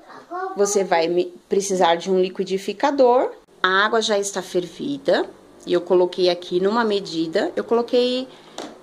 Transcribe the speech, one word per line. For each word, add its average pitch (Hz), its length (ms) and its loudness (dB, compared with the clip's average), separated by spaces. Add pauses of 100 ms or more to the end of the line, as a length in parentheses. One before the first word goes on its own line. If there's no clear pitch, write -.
(580)
Você 202 260 2
vai 170 240 2
me-, 175 260 -2 (140)
precisar 185 480 2
de 175 160 -4
um 185 80 4
liquidificador. 220 1120 2 (320)
A 190 220 4
água 220 160 2
já 214 180 0
está 196 220 -6
fervida. 175 880 -2 (380)
E 175 60 -2
eu 175 80 2
coloquei 180 480 2
aqui 175 300 -2
numa 214 240 2
medida. 190 720 -2
Eu - 80 -4
coloquei 247 640 0 (560)